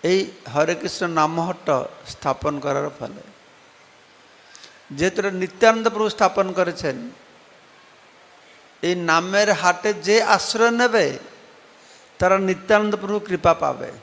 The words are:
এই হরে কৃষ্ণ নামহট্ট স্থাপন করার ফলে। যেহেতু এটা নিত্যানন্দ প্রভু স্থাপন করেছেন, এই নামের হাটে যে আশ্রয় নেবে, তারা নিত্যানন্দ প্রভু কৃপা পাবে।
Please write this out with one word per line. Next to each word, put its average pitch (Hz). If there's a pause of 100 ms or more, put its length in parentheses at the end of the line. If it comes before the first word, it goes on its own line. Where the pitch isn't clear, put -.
এই 190 (220)
হরে 160
কৃষ্ণ 175
নামহট্ট 165 (360)
স্থাপন 143
করার 143 (100)
ফলে। 101 (1700)
যেহেতু 175
এটা 196
নিত্যানন্দ 220
প্রভু 214
স্থাপন 190
করেছেন, 170 (1700)
এই 175
নামের 180
হাটে 180
যে 196
আশ্রয় 220
নেবে, 220 (1000)
তারা 185
নিত্যানন্দ 208
প্রভু 202
কৃপা 180
পাবে। 131 (120)